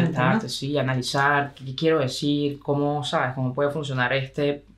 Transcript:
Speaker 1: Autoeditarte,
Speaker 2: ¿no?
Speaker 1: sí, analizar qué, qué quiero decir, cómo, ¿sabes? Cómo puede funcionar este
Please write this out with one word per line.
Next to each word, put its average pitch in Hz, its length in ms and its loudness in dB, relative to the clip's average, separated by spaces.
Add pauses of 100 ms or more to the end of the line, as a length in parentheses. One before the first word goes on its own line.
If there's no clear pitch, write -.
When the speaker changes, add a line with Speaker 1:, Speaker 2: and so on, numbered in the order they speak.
Speaker 1:
Autoeditarte, 131 360 2
Speaker 2:
¿no? 120 40 -8
Speaker 1:
sí, 143 280 -4
analizar 139 800 0
qué, 131 100 -16
qué 131 100 -10
quiero 160 240 4
decir, 143 600 0
cómo, 143 440 0
¿sabes? 135 300 -2
Cómo 127 200 -2
puede 143 180 0
funcionar 131 420 -2
este 143 500 -2 (140)